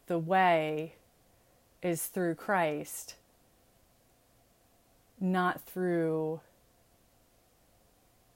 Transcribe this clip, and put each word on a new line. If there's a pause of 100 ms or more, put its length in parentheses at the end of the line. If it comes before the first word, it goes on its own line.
the
way (880)
is
through
Christ, (2000)
not
through (2000)